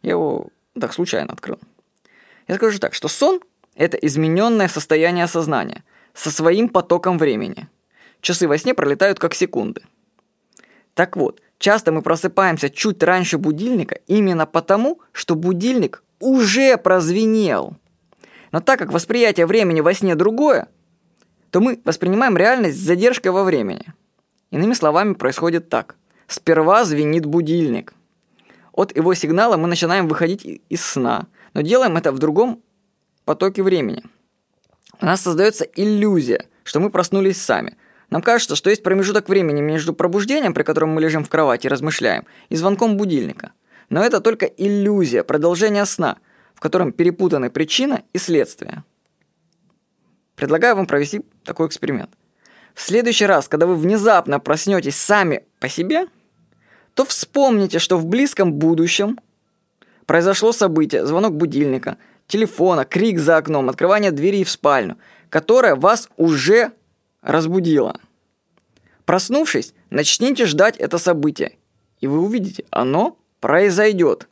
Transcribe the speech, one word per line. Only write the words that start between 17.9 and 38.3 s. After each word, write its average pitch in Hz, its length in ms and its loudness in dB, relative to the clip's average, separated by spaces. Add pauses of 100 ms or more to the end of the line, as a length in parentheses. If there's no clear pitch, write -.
Но 160 80 -2
так 254 200 0
как 208 120 -6
восприятие 208 540 2
времени 180 340 2
во 165 140 4
сне 190 220 0
другое, 226 520 2 (840)
то 180 100 2
мы 233 220 0
воспринимаем 196 540 0
реальность 208 400 2
с - 80 -6
задержкой 190 460 2
во 190 120 0
времени. 143 500 -2 (580)
Иными 202 220 0
словами, 180 400 2
происходит 165 560 -2
так. - 260 -4 (320)
Сперва 165 580 4
звенит 151 400 0
будильник. 156 680 -2 (800)
От 190 220 -2
его 170 180 2
сигнала 180 440 0
мы 160 100 0
начинаем 175 400 0
выходить 165 380 -4
и-, - 240 -16
из - 160 -6
сна, 120 420 -4 (260)
но - 80 -4
делаем 208 360 2
это 165 140 0
в 135 80 -6
другом 196 420 0 (640)
потоке 190 380 -2
времени. 175 400 -2 (1000)
У - 40 -4
нас 185 160 0
создается 185 440 0 (100)
иллюзия, 202 680 0 (180)
что - 160 -4
мы 202 100 0
проснулись 190 520 0
сами. - 360 -4 (320)
Нам 170 120 -2
кажется, 233 340 0